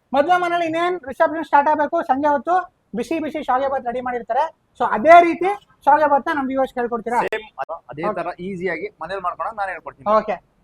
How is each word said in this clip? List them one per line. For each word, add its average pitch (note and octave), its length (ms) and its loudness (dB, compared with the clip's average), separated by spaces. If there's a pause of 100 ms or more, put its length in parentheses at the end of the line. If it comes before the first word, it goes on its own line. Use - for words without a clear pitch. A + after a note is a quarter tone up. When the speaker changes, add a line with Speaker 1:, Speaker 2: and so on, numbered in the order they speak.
(140)
Speaker 1:
ಮದ್ವೆ E4+ 260 2
ಮನೇಲಿ F4 240 -2
ಇನ್ನೇನ್ E4+ 360 -2
ರಿಸೆಪ್ಷನ್ D#4 440 -2
ಸ್ಟಾರ್ಟ್ C#4+ 260 4
ಆಗ್ಬೇಕು, D4+ 320 0
ಸಂಜೆ C#4+ 260 0
ಹೊತ್ತು F4 440 0 (220)
ಬಿಸಿ D#4+ 240 -4
ಬಿಸಿ D4+ 240 -6
ಶಾವ್ಗೆ C4 260 0
ಬಾತ್ C4 180 -4
ರೆಡಿ A#3+ 140 -4
ಮಾಡಿರ್ತಾರೆ. B3 540 -4 (240)
So, A#3+ 120 0
ಅದೇ D4+ 320 8
ರೀತಿ F4 320 0 (300)
ಶಾವ್ಗೆ D4 260 4
ಬಾತ್ನ C#4+ 240 2
ನಮ್ C4+ 120 -2
ವ್ಯೂವರ್ಸ್ C4 280 -4
ಗೆ B3 60 -4
ಹೇಳ್ಕೊಡ್ತೀರಾ? A3+ 420 -2
Speaker 2:
ಸೇಮ್ - 420 -6 (260)
ಅದೇ D3+ 140 -8
Speaker 1:
ಓಕೆ. F3+ 180 -4
Speaker 2:
ತರ E3 60 -8 (120)
ಈಸಿಯಾಗಿ F3+ 480 -6 (140)
ಮನೇಲಿ F#3 180 -8
ಮಾಡ್ಕೊಳಕ್ F3+ 360 -6
ನಾನು G3 140 -4
ಹೇಳ್ಕೊಡ್ತೀನಿ. D#3+ 460 -2
Speaker 1:
ಓಕೆ. G#3 260 -2 (220)